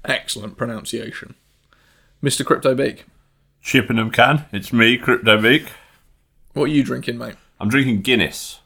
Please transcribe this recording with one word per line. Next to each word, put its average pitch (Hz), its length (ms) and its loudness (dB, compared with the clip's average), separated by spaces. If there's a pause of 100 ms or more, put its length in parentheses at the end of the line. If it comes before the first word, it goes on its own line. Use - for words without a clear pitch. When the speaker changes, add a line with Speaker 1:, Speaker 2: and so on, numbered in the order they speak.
Speaker 1:
Excellent 107 500 -6
pronunciation. 113 800 -10 (840)
Mister - 240 -2
Crypto 139 280 2
Beak. - 340 -4 (540)
Speaker 2:
Chippenham 113 480 0
can. 139 440 4
It's 98 180 -8
me, 117 260 4
Crypto 110 440 2
Beak. 131 260 4 (840)
Speaker 1:
What 143 100 -2
are 131 40 0
you 143 160 0
drinking, 123 340 -6
mate? 117 180 -12 (240)
Speaker 2:
I'm 104 80 -4
drinking 120 360 0
Guinness. - 640 -2